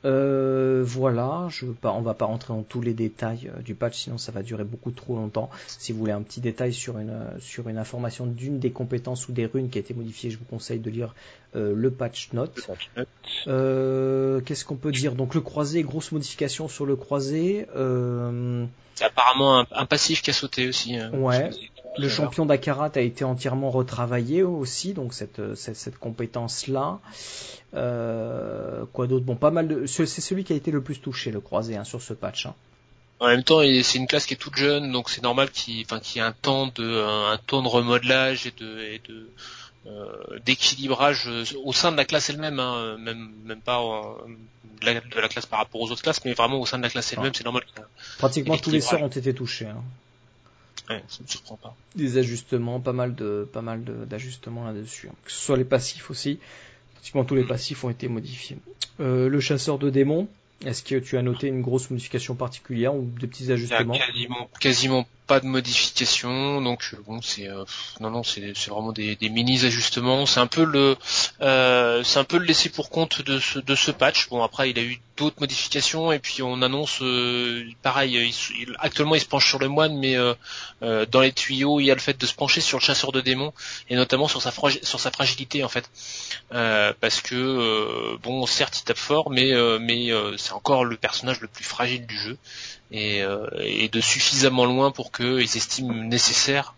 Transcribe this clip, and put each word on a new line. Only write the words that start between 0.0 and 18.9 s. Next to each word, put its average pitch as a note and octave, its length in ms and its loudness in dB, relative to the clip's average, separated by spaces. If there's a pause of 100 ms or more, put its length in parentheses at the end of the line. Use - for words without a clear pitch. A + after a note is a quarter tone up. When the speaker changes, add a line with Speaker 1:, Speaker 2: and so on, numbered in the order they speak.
Speaker 1:
Euh, C3+ 760 4
voilà, C3 680 0
je C3 160 -8
veux B2 80 -6
pas, A#2 180 -2
on G#2 80 0
va A2+ 140 -2
pas A2+ 100 -2
rentrer A2+ 300 -4
dans A2 80 -4
tous A#2+ 180 -6
les A#2 140 0
détails, A2+ 600 -4
euh, - 60 -12
du A#2 140 -8
patch, A#2 240 -4
sinon B2 180 -8
ça A#2 160 -10
va G2+ 100 -8
durer G#2+ 220 -6
beaucoup A#2 280 -8
trop B2 220 -6
longtemps. A2 360 -4 (160)
Si - 260 -10
vous A2 60 -4
voulez A2 140 0
un G#2 100 -4
petit - 180 -12
détail A#2+ 320 -2
sur B2 260 -8
une, G#2+ 120 -8
euh, A2+ 280 -10
sur A#2+ 300 -12
une A2 80 -6
information A#2+ 500 -6
d'une B2+ 320 -4
des B2+ 120 0
compétences B2+ 580 -6
ou B2+ 40 -8
des A#2+ 120 0
runes B2+ 240 -2
qui B2 80 -6
a - 60 -2
été - 100 -10
modifiée, A#2 380 -8
je A2 80 -8
vous A#2 80 -16
conseille A#2 340 -8
de A2+ 100 -6
lire, A2+ 240 -6 (400)
euh, G#2 220 0
le B2 140 2
patch B2+ 420 -8
note. B2+ 240 -4
Speaker 2:
Le A#2+ 60 -12
patch - 340 -12
note. B2 120 -6 (400)
Speaker 1:
Euh, C3 920 2
qu'est-ce C3+ 240 -6
qu'on C#3+ 120 -6
peut D3 160 -2
dire ? C3 220 0
Donc B2+ 200 -2
le D#3+ 80 2
croisé, D3+ 400 0
grosse D3+ 300 -4
modification D3+ 560 -4
sur - 180 -4
le C#3 100 2
croisé, D3+ 720 0 (100)
euh, B2 880 0 (300)